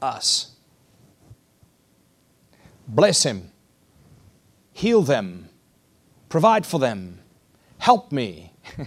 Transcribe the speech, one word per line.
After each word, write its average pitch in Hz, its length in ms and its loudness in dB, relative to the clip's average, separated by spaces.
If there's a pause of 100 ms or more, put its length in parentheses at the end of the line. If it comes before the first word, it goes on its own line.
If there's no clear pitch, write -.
us. - 540 -4 (2250)
"Bless 156 360 2
him, 101 280 -6 (1200)
heal 220 320 2
them, 95 460 -2 (800)
provide 214 360 4
for 165 140 -4
them, 95 400 -4 (580)
help 233 340 2
me." 90 420 -6 (100)
<laughs> - 240 -18